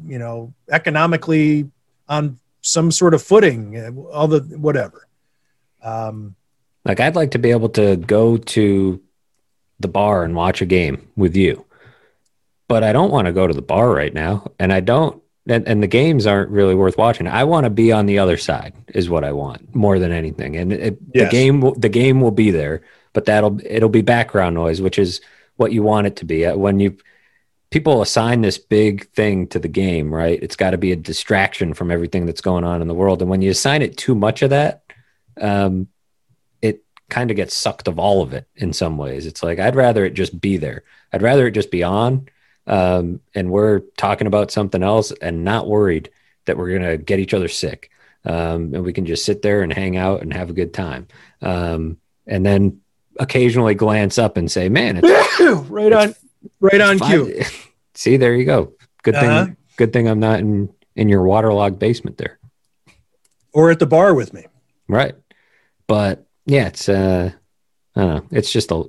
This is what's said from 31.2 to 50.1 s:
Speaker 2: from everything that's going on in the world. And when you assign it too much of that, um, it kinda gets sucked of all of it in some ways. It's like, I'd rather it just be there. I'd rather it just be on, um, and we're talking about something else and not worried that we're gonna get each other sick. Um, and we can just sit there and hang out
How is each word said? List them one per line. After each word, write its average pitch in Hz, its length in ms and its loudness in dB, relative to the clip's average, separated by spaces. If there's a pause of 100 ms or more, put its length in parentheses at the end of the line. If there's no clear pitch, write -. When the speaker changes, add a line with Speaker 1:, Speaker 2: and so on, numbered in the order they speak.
Speaker 2:
from 87 160 -6
everything 85 360 -2
that's 85 160 -6
going 87 240 -2
on 87 160 -2
in 85 80 -4
the 85 40 -4
world. 92 280 2
And 92 100 -2
when 95 100 0
you 98 100 2
assign 139 300 0
it 110 140 -4
too - 180 -2
much 107 280 0
of 135 80 2
that, 143 340 -2 (560)
um, 98 480 -2 (760)
it 107 220 -2 (260)
kinda 120 240 -4
gets 95 220 -4
sucked - 320 -6
of 85 100 -4
all 98 240 0
of 65 120 -6
it 67 120 -12 (100)
in 90 160 -6
some 80 260 -6
ways. 69 280 -8
It's 78 160 -12
like, 85 160 -4
I'd 113 180 0
rather 117 300 4
it 82 80 -4
just 90 260 -6
be 98 180 -2
there. 71 260 -8 (280)
I'd 95 120 -2
rather 127 240 4
it 110 40 -2
just 101 200 -4
be 87 120 -2
on, 117 440 0 (400)
um, 92 520 0 (140)
and 92 160 -4
we're 104 300 2 (180)
talking 104 300 0
about 104 240 0
something 98 320 -2
else 107 280 0
and 85 320 -8
not 104 240 -2
worried 101 440 0 (340)
that 90 120 -2
we're 90 200 -4
gonna 85 200 -2
get 95 220 -4
each 95 140 -4
other 92 140 -2
sick. - 420 -10 (360)
Um, 82 500 -4
and 90 80 -6
we 90 100 -6
can 90 140 -6
just 82 180 -6
sit 101 160 -2
there 101 220 2
and 80 100 -4
hang 95 240 -4
out 92 240 -2